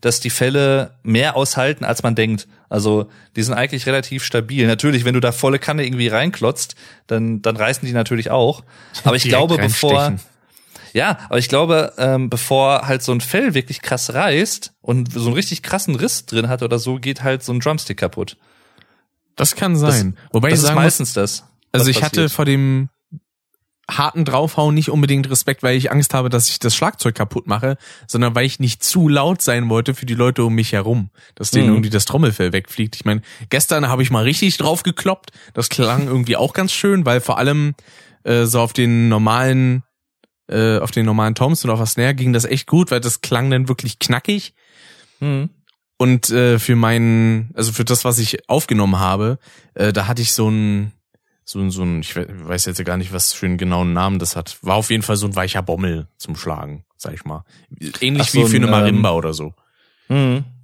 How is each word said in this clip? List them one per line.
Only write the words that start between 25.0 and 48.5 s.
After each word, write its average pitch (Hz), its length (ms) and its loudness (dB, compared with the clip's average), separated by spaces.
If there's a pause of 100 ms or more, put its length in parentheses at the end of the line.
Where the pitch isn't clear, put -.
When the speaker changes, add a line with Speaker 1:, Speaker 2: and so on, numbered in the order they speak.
Speaker 2:
Respekt, 135 320 -2
weil 127 140 2
ich 127 160 0
Angst 143 200 2
habe, 127 160 0
dass 120 200 2
ich - 100 -4
das 117 160 0
Schlagzeug 156 400 0
kaputt 110 320 -4
mache, 131 320 -2 (300)
sondern 117 260 0
weil 123 120 2
ich 131 120 -4
nicht 123 240 -2
zu 170 260 2
laut 147 320 2
sein 120 280 0
wollte 117 260 0
für 131 120 -10
die 120 80 -2
Leute 123 300 2
um 113 120 2
mich 113 160 0
herum, 104 380 0 (260)
dass - 160 -6
denen 127 160 4
Speaker 1:
Mhm. 107 60 6
Speaker 2:
irgendwie 107 160 2
das 104 140 0
Trommelfell 110 480 2
wegfliegt. 107 440 -4
Ich - 80 -16
meine, 107 180 0 (260)
gestern 147 380 0
habe 127 160 0
ich 123 80 0
mal 113 140 2
richtig 165 320 2
drauf 160 260 0
gekloppt. - 480 -4 (240)
Das - 140 -4
klang 127 400 0
irgendwie 123 260 0
auch 127 180 0
ganz 190 200 -2
schön, 196 340 2
weil 123 140 2
vor - 180 -4
allem, 147 380 0 (480)
äh, 117 200 2
so 117 160 2
auf 117 120 0
den 117 360 2
normalen, 127 760 2 (640)
äh, 110 300 2
auf 98 120 -2
den 113 160 0
normalen 110 300 2
Toms 151 280 0
und 123 60 0
auf 110 80 0
der 113 80 0
Snare 123 300 0
ging 127 160 0
das 120 120 2
echt 135 220 -2
gut, 139 240 4
weil 123 100 0
das 120 200 -4
klang 131 300 0
dann 131 180 0
wirklich 120 320 -4
knackig. - 540 -2 (640)
Speaker 1:
Mhm. 143 300 -2 (500)
Speaker 2:
Und, 127 300 2
äh, 120 300 4
für 120 160 2
meinen, 113 800 2
also 113 180 -2
für 117 120 -2
das, 120 200 0
was 117 160 0
ich - 280 -4
aufgenommen 104 520 2